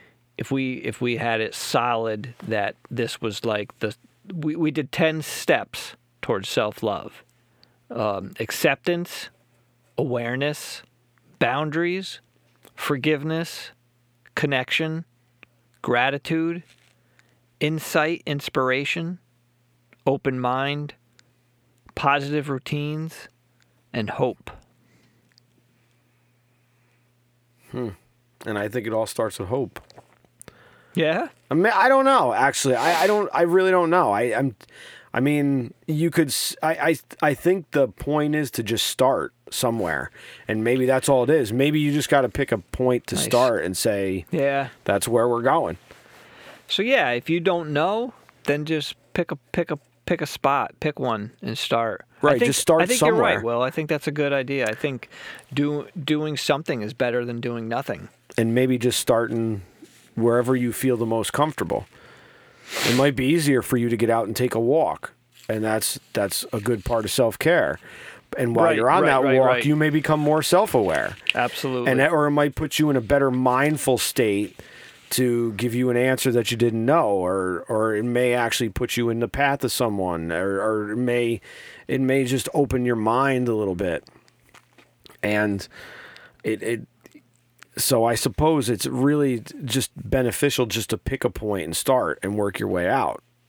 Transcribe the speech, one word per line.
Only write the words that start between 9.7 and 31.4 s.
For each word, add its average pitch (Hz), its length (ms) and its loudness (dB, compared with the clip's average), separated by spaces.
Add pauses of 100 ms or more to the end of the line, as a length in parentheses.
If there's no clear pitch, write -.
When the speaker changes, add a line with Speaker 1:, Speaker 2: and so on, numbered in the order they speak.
Speaker 1:
awareness, 127 840 -4 (580)
boundaries, 156 800 -2 (560)
forgiveness, 151 920 -2 (640)
connection, 160 680 -2 (800)
gratitude, 160 800 0 (960)
insight, 156 640 -2
inspiration, 143 960 -2 (880)
open 131 320 0
mind, 139 560 -4 (1000)
positive 143 520 0
routines, 147 800 -6 (640)
and 107 180 -4
hope. - 420 -4 (3250)
Speaker 2:
Hmm. 120 180 -4 (560)
And 107 120 -4
I 104 100 -2
think 107 180 -4
it 110 60 -4
all 110 140 0
starts 110 320 -4
with 92 100 -8
hope. 127 320 -4 (1160)
Speaker 1:
Yeah? 165 340 0 (220)